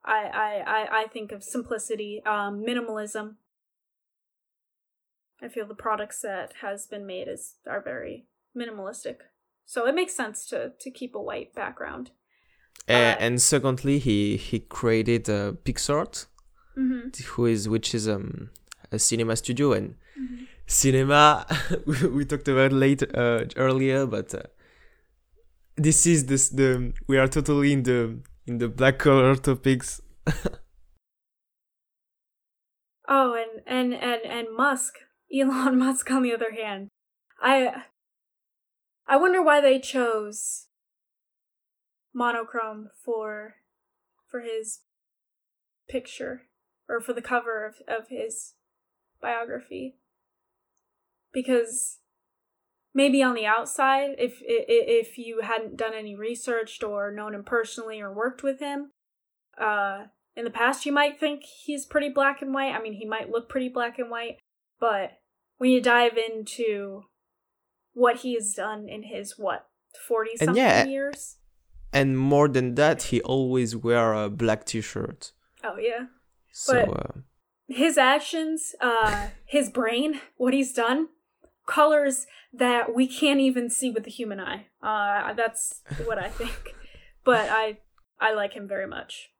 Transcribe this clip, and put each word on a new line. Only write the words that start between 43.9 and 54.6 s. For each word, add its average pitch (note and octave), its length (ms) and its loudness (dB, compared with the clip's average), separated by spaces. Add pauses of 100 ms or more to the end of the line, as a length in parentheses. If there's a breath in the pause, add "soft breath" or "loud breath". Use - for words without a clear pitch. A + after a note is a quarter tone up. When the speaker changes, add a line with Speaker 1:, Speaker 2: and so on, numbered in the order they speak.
Speaker 1:
for B3 120 -8
his A3 400 -8 (1080)
picture, B3+ 540 -10 (440)
or A#3 140 -4
for B3 120 -8
the A#3+ 80 -6
cover A#3 440 -4
of, G#3+ 100 -14 (120)
of A3 220 -8
his A3 440 -10 (680)
biography. A#3+ 760 -8 (1400)
Because B3 640 -2 (960)
maybe C4+ 300 4
on B3 120 2
the A3 100 -4
outside, C4+ 720 0
if, A#3+ 240 -4
i-, A#3 280 -2